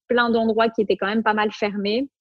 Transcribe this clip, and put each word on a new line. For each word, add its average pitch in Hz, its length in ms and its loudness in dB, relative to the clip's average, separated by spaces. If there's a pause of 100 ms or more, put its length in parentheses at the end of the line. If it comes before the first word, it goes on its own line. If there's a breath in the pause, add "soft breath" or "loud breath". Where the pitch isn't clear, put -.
plein 240 220 2
d'endroits 226 380 2
qui 226 140 0
étaient 190 140 0
quand 196 100 -4
même 220 160 0
pas 214 120 2
mal 214 180 0
fermés. 208 560 -2 (120)